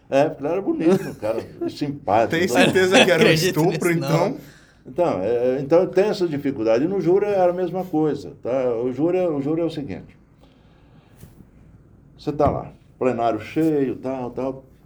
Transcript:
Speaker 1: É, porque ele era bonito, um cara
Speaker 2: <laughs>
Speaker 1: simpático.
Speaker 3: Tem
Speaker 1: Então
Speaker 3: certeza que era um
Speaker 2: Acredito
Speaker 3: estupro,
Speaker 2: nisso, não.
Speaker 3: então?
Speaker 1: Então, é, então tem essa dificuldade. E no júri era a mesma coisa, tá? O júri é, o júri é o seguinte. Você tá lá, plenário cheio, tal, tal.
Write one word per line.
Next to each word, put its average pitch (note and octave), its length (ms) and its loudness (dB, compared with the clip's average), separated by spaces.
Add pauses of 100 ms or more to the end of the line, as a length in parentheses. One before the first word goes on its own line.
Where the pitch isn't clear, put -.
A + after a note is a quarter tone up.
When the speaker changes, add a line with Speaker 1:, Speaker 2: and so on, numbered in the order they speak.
Speaker 1:
É, C3+ 200 4
porque C#3 160 -10
ele E3 80 -4
era F#3+ 80 -2
bonito, G3 480 0
um A2 60 -10
cara A2 240 -4 (160)
Speaker 2:
<laughs> E4+ 140 -6
Speaker 1:
simpático. C#3+ 600 0
Speaker 3:
Tem E3+ 140 2
Speaker 1:
Então A#3 100 -2
Speaker 3:
certeza G3 480 6
que F3 80 4
era E3 100 4
um A3 40 6
Speaker 2:
Acredito E3+ 340 2
Speaker 3:
estupro, F3 300 0
Speaker 2:
nisso, E3 100 0
não. D#3 280 0
Speaker 3:
então? C#4 100 -6 (500)
Speaker 1:
Então, B2+ 340 -2
é, A#2+ 380 0
então D#3+ 280 4
tem F#3+ 180 2
essa F#3 200 -2
dificuldade. C3 600 0
E - 20 0
no G3 140 -2
júri F#3+ 240 2
era F#3 260 2
a - 20 -2
mesma F3+ 300 -4
coisa, D3+ 480 -2 (100)
tá? B2+ 280 -2 (120)
O B2+ 120 -2
júri E3+ 240 0
é, F3+ 100 0
o C#3+ 140 -2
júri D#3 180 -2
é E3+ 60 -2
o D#3+ 40 -2
seguinte. C#3 460 -12 (2000)
Você - 140 -8
tá C#3+ 180 0
lá, - 220 -6 (260)
plenário A#2 420 0
cheio, D3 580 -2
tal, B2+ 340 -8
tal. C3+ 320 -8 (220)